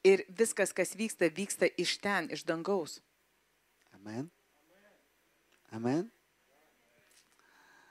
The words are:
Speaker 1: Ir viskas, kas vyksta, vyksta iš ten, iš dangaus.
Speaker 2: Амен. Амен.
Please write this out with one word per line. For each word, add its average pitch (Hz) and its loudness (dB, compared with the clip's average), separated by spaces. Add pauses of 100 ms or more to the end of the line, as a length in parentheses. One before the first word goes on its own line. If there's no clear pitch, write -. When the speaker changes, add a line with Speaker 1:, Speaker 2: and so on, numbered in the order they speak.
Speaker 1:
Ir 190 8
viskas, 196 0
kas 180 -2
vyksta, 190 0
vyksta 185 0
iš - -2
ten, 190 -2
iš 151 -8
dangaus. 165 -4 (920)
Speaker 2:
Амен. 107 -10 (1400)
Амен. 127 -2 (1800)